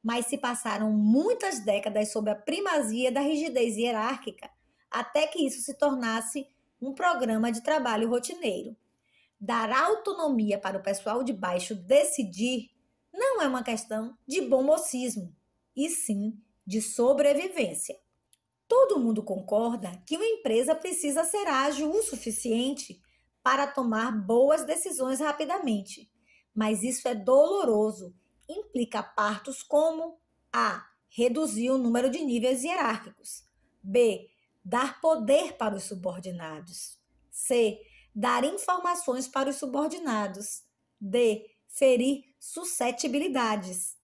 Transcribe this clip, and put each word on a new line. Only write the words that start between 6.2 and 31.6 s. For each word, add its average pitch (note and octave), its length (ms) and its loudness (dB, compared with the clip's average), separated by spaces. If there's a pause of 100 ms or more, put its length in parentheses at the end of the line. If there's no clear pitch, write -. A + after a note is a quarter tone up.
um C4+ 120 -6
programa A#3+ 580 2
de A3+ 100 -4
trabalho A#3+ 480 0
rotineiro. B3 680 -4 (640)
Dar A3 320 -2
autonomia D4 880 2
para F#3+ 180 -4
o F#3+ 60 -6
pessoal G#3+ 400 -2
de B3 100 -2
baixo F3+ 420 -2
decidir A#3 960 0 (420)
não A#4 280 0
é D4 60 2
uma B3+ 160 -2
questão A3 540 -6 (100)
de D#4 140 -2
bom C4 220 2
mocismo, B3+ 680 0 (420)
e D4 140 -2
sim G#3+ 480 -4 (300)
de A3 140 -2
sobrevivência. C#4 1160 0 (680)
Todo A4+ 320 6
mundo A3 240 2
concorda G3+ 800 -2
que D#4+ 120 -4
uma G#4 80 -2
empresa C#4 500 2
precisa D#4+ 480 -2
ser G4 240 -2
ágil C#4+ 420 0
o G#4+ 140 2
suficiente A#3 1000 -4 (400)
para C4+ 240 2
tomar A#3 460 -2
boas A#3+ 540 4
decisões C4+ 540 -4
rapidamente, D4 920 -4 (420)
mas G#3+ 300 0
isso B3+ 240 -4
é A#3+ 80 0
doloroso, A3+ 1000 4 (320)
implica B3 540 -4
partos G#3 640 -4
como D#4+ 560 0 (340)
A. A3+ 320 -2 (240)
Reduzir A#3+ 600 0